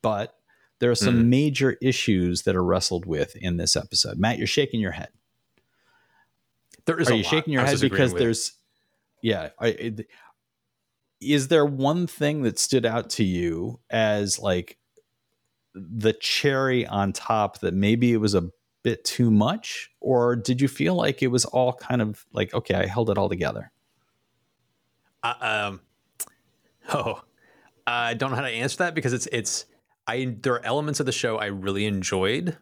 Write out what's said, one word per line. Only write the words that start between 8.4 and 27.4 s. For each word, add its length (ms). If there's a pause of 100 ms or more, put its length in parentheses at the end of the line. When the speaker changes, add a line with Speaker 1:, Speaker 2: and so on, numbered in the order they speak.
Speaker 1:
yeah, 280 (100)
I, 80
it, 400 (1120)
is 280
there 180
one 420
thing 360
that 160
stood 260
out 260
to 120
you 560 (100)
as, 480
like, 400 (960)
the 400
cherry 720
on 260
top 480
that 140
maybe 400
it 40
was 180
a 140 (340)
bit 200
too 280
much, 580 (100)
or 360
did 260
you 60
feel 280
like 280
it 40
was 160
all 300
kind 280
of 300
like, 220
"Okay, 220
I 100
held 240
it 80
all 100
together"? 440 (1500)
Speaker 2:
Uh, 180
um, 400 (1120)
oh, 300 (600)